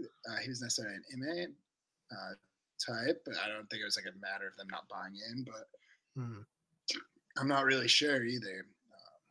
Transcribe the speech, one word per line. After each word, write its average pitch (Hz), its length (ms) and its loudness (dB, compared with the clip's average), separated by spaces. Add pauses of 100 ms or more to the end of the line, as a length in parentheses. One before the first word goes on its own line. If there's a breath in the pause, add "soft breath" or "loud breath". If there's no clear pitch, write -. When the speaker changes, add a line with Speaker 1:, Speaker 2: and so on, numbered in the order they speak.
Speaker 1:
uh, - 400 -10
he 117 60 -6
was 123 140 -4
necessarily 113 340 -2
an 90 80 -12 (100)
Ime, 151 420 -4 (560)
uh, 95 220 -8 (520)
type, 120 400 0
but 104 120 -4
I 101 100 0
don't 107 220 -6
think 107 120 -4
it 104 40 -2
was, 98 100 0
like, 95 160 -6
a 95 60 -16
matter 98 300 -6
of - 80 -14
them 98 140 -12
not - 180 -8
buying 95 280 -10
in, 117 280 -6
but 95 240 -12 (480)
Speaker 2:
Mm-hmm. 117 260 -6 (960)
Speaker 1:
I'm 135 120 2
not 139 160 6
really 131 240 6
sure 139 360 8
either. 101 360 -2 (320)
Um, - 280 -20 (100)